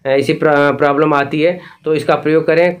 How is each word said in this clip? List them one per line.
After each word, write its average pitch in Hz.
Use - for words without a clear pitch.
अ, 135
इसी 135
प्र-, 143
प्रॉब्लम 147
आती 143
है, 175
तो 156
इसका 151
प्रयोग 156
करें। 170